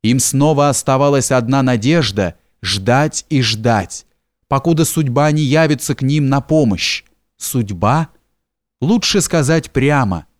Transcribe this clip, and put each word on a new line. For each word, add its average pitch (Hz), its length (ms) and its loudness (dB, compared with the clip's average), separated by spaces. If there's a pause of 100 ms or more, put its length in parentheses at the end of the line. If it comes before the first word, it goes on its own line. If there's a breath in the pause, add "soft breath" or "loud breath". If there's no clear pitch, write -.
Им 120 160 2
снова 143 500 2
оставалась 139 600 0
одна 127 320 0
надежда: 113 720 0 (260)
ждать 120 680 -2
и 139 120 2
ждать, 110 640 -2 (420)
покуда 156 380 0
судьба 143 460 0
не 151 100 0
явится 147 540 0
к - 80 -6
ним 143 260 0
на 139 120 0
помощь. 139 640 0 (320)
Судьба, 107 720 -2 (720)
лучше 196 400 0
сказать 156 500 0
прямо 131 560 0 (120)